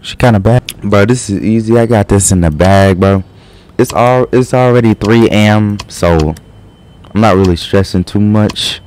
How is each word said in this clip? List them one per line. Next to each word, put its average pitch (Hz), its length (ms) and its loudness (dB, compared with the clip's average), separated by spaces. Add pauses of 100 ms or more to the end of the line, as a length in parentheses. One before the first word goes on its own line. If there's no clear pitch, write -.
She - 140 -16
kinda 113 240 2
bad, 113 240 0 (180)
bro. 101 240 0
This 123 260 -2
is 98 120 -4
easy. 113 360 0
I 117 80 0
got 107 200 0
this 98 240 0
in 92 100 2
the 82 100 0
bag, 95 480 2
bro. 98 240 0 (540)
It's 131 140 -2
all, 123 400 0
it's 127 220 -2
already 123 400 2
three 110 340 2
A - 40 0
M, 104 560 0
so 80 480 -2 (800)
I'm 101 80 -2
not 107 140 2
really 92 200 2
stressing 95 480 -2
too - 160 -6
much. 104 680 -2